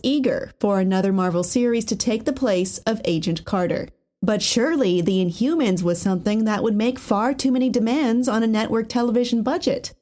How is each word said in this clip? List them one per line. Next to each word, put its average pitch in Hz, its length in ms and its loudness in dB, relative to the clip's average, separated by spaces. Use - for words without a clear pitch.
eager 262 560 0
for 202 220 2
another 190 320 2
Marvel 180 320 0
series 233 420 0
to 208 100 -4
take 220 280 -2
the 294 80 -2
place 190 460 0
of 220 260 -2
Agent 165 400 -2
Carter. 170 440 -2
But 208 200 0
surely 240 580 2
the 185 240 2
Inhumans 214 580 0
was 170 180 0
something 208 440 0
that 214 180 0
would 214 120 0
make 240 240 0
far 226 340 0
too 269 200 0
many 247 180 2
demands 247 580 2
on 226 140 0
a 226 60 0
network 220 400 0
television 240 540 0
budget. - 600 -2